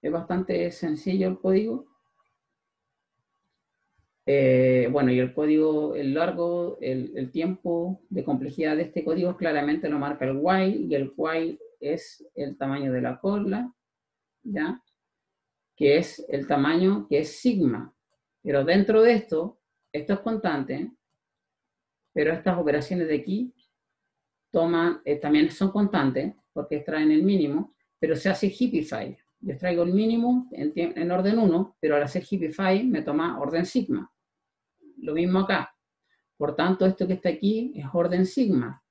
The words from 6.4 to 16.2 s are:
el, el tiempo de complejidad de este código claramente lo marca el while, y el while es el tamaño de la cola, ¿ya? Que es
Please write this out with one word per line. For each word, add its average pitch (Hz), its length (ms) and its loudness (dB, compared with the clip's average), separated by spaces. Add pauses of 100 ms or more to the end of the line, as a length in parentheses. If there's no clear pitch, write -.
el, 131 360 -6
el 131 140 -6
tiempo 175 800 -4
de 190 140 -6
complejidad 143 540 -2
de 156 60 0
este 160 220 -6
código 175 320 -2
claramente 151 520 -2
lo 147 100 -2
marca 143 280 -4
el 135 140 -2
while, 190 360 2
y - 180 -2
el 135 220 -2
while 160 420 -4 (220)
es - 540 -8
el 139 240 -8
tamaño 139 340 -4
de 127 80 -2
la 123 180 -4
cola, 208 540 -2 (680)
¿ya? 196 400 -6 (920)
Que 143 220 6
es - 320 -2